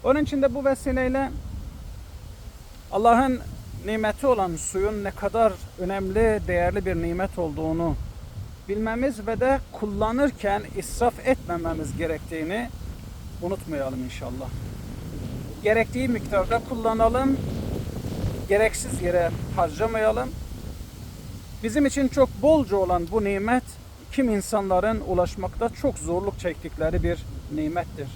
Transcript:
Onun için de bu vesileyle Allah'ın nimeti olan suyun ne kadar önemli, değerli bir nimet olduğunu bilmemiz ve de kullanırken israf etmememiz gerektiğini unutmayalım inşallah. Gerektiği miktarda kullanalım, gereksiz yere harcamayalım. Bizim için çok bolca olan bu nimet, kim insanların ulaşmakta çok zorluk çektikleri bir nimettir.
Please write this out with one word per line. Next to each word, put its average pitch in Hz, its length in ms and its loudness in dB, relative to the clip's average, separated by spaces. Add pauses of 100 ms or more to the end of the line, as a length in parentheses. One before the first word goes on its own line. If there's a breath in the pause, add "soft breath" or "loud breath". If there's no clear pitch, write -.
Onun 277 200 6
için 277 180 0
de 262 140 4
bu 277 100 -4
vesileyle 262 640 2 (1600)
Allah'ın 233 480 6 (460)
nimeti 220 420 0
olan 190 280 4
suyun 202 480 -2
ne 196 80 -2
kadar 208 420 2 (260)
önemli, 196 680 2
değerli 180 380 2
bir 185 100 0
nimet 170 440 -2
olduğunu 160 560 0 (720)
bilmemiz 220 580 0
ve 226 120 -2
de 262 200 4 (120)
kullanırken 214 880 0 (160)
israf - 500 0
etmememiz 165 720 -2
gerektiğini 165 720 -4 (720)
unutmayalım 143 600 -4
inşallah. 127 460 -8 (1120)
Gerektiği 226 440 2
miktarda 214 640 0
kullanalım, 233 680 2 (1120)
gereksiz 214 520 2
yere 175 300 2 (240)
harcamayalım. 214 720 2 (1300)
Bizim 233 220 4
için 269 220 2
çok 262 220 6 (120)
bolca 262 360 6
olan 180 340 4
bu 214 120 2
nimet, 202 400 2 (480)
kim 262 180 4
insanların 202 800 2
ulaşmakta 185 640 0
çok - 280 0
zorluk 180 420 -2
çektikleri 165 640 -2
bir 170 140 2 (380)
nimettir. 156 600 -2